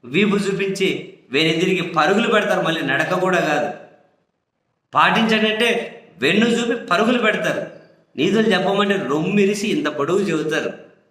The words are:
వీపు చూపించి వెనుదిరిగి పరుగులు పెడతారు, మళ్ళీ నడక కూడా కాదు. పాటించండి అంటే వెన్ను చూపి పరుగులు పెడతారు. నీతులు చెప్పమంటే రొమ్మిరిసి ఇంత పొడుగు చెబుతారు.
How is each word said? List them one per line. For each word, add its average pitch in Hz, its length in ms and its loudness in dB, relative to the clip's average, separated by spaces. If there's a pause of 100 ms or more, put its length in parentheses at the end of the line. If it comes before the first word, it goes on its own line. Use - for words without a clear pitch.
వీపు 185 300 2
చూపించి 190 800 -2 (140)
వెనుదిరిగి 165 500 2
పరుగులు 165 460 0
పెడతారు, 190 340 2
మళ్ళీ 160 200 -2
నడక 147 320 -2
కూడా 180 260 0
కాదు. 151 340 -2 (1200)
పాటించండి 214 580 2
అంటే 226 180 0 (480)
వెన్ను 180 280 2
చూపి 240 400 0
పరుగులు 220 320 2
పెడతారు. 180 500 -2 (500)
నీతులు 196 360 2
చెప్పమంటే 196 420 0
రొమ్మిరిసి 196 720 0
ఇంత 151 200 -2
పొడుగు 147 320 -2
చెబుతారు. 160 540 -2 (380)